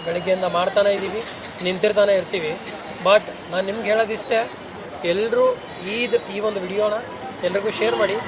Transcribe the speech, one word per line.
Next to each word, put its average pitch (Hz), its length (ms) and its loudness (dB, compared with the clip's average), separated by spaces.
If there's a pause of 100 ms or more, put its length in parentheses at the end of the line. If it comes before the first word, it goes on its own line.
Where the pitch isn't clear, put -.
ಬೆಳಗ್ಗೆಯಿಂದ 180 400 0
ಮಾಡ್ತಾನೆ 190 500 4
ಇದ್ದೀವಿ, 196 280 -4 (400)
ನಿಂತಿರ್ತಾನೆ 202 520 4
ಇರ್ತೀವಿ. 170 440 0 (460)
But 202 180 6 (280)
ನಾನು 190 160 0
ನಿಮ್ಗೆ 208 240 -4
ಹೇಳೋದಿಷ್ಟೇ, 220 600 2 (540)
ಎಲ್ಲರೂ 233 520 2 (320)
ಈದ್-, 220 460 0
ಈ 202 60 -4
ಒಂದು 208 200 -2
ವಿಡಿಯೋನ 202 320 0 (520)
ಎಲ್ರಿಗೂ 196 260 0
ಶೇರ್ 226 260 0
ಮಾಡಿ. 202 180 2 (140)